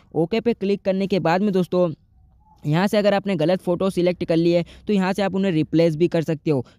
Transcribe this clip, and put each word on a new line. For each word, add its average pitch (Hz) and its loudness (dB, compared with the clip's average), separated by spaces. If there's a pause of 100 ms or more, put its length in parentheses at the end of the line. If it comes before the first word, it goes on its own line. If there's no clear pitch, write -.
(140)
ओके 170 -2
पे 233 -2
क्लिक 196 -4
करने 196 -2
के 185 0
बाद 165 0
में 208 0
दोस्तों 180 0 (760)
यहाँ 160 0
से 214 0
अगर 202 4
आपने 196 -2
गलत 165 0
फ़ोटो 185 -2
सिलेक्ट 175 -2
कर 165 0
ली 170 2
है 170 2 (220)
तो 208 -2
यहाँ 190 0
से 202 -4
आप 190 -2
उन्हें 196 0
रिप्लेस 160 2
भी 165 2
कर 170 0
सकते 160 -4
हो। 135 -2 (140)